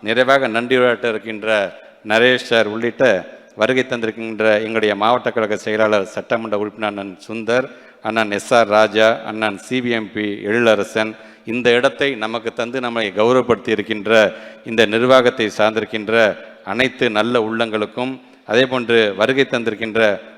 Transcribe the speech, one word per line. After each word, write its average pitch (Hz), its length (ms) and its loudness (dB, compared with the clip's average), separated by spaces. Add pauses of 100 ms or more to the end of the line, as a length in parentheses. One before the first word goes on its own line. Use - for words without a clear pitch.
நிறைவாக 127 500 2
நன்றியுரையாற்ற 123 580 0
இருக்கின்ற 107 440 -2 (500)
நரேஷ் 123 400 4
சார் 113 240 2
உள்ளிட்ட 117 300 -2 (560)
வருகை 123 260 0
தந்திருக்கின்ற 113 580 -6 (220)
எங்களுடைய 110 360 0
மாவட்ட 120 340 0
கழக 107 280 -2
செயலாளர் 107 500 0
சட்டமன்ற 113 480 -4
உறுப்பினர் 104 300 -6
அண்ணன் 101 180 -10 (160)
சுந்தர், 113 400 -4 (420)
அண்ணன் 110 300 -2
எஸ் - 200 -6
ஆர் 110 180 4
ராஜா, 107 320 4 (220)
அண்ணன் 107 360 -4
சி 127 200 -4
பி 120 120 -2
எம் 107 160 -8
பி 107 120 -4 (240)
எழிலரசன், 110 600 0 (420)
இந்த 120 140 -2 (100)
இடத்தை 139 320 0 (140)
நமக்கு 113 360 -6
தந்து 120 260 -6
நம்மை 117 180 -4 (140)
கௌரவப்படுத்தி 113 580 2
இருக்கின்ற 104 360 -4 (600)
இந்த 113 220 4
நிர்வாகத்தை 123 540 4 (100)
சார்ந்திருக்கின்ற 107 560 -2 (600)
அனைத்து 127 340 0 (100)
நல்ல 117 300 2
உள்ளங்களுக்கும், 113 680 -4 (380)
அதே 120 200 4
போன்று 117 280 2 (200)
வருகை 131 280 2
தந்திருக்கின்ற 110 520 -4 (380)